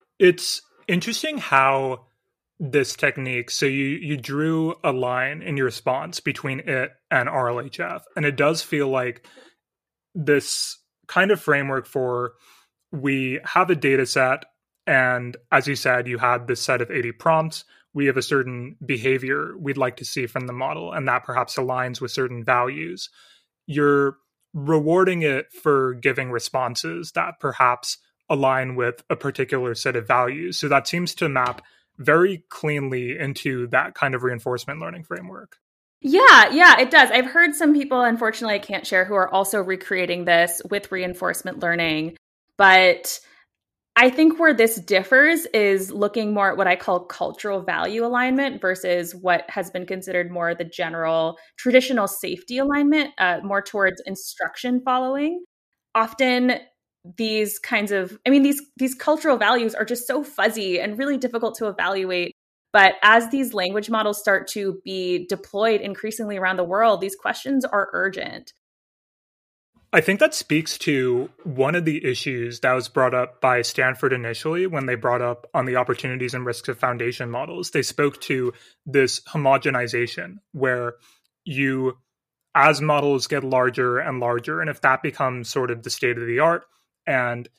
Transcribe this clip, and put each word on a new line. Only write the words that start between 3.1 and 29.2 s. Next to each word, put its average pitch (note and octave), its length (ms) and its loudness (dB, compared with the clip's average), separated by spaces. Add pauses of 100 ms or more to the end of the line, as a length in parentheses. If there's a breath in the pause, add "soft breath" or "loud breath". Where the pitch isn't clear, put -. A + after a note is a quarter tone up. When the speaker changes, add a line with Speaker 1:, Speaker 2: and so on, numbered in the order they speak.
Speaker 1:
so - 140 -2
you, C#3 200 -2
you D3 320 -6
drew D#3+ 640 -2
a D3 80 0
line B2+ 500 -2
in C#3+ 160 -6
your C3+ 80 0
response C#3 540 -4
between C3+ 420 -6
it C3 300 -4 (180)
and B2+ 200 0
R B2+ 200 -2
L A#2+ 120 -4
H C3+ 180 -12
F. - 240 -8 (120)
And D3+ 100 -2
it C#3+ 100 -2
does D3+ 280 0
feel C#3+ 240 -2
like B2+ 400 -4 (880 soft breath)
this C#3+ 640 -2 (300)
kind F#3+ 240 2
of F#3 80 0
framework C#3 460 -2
for, B2 480 -4 (580 soft breath)
we C3+ 520 -2
have F3+ 260 0
a F3+ 60 2
data C3+ 300 2
set, C3+ 400 0 (420)
and B2+ 500 2 (140)
as C#3 160 4
you C#3+ 80 -2
said, B2 320 0
you A#2+ 100 -6
had B2 300 0
this B2 140 -4
set B2+ 200 0
of A#2 80 -6
eighty B2 220 -4
prompts. D#3+ 520 -2 (300 soft breath)
We C#3+ 140 0
have C3+ 100 2
a B2+ 60 -2
certain B2+ 600 -4
behavior C3 760 -2
we'd C#3 180 -6
like B2+ 200 -2
to - 80 -14
see C3 200 -6
from B2+ 220 -8
the A#2+ 60 -10
model, D3+ 380 -6
and C#3 160 -6
that B2 180 0
perhaps B2 320 -4
aligns B2+ 440 -4
with B2 100 -8
certain B2 320 -6
values. C3+ 640 -4 (580 soft breath)
You're C#3+ 500 2 (360)
rewarding D#3+ 680 2
it C#3 320 -2
for C3+ 400 0
giving B2+ 380 -2
responses C3 800 -6
that E3+ 280 -4
perhaps B2+ 600 0 (300)
align C3 460 0
with A#2+ 360 -2
a D#3+ 40 -2
particular C3 600 -4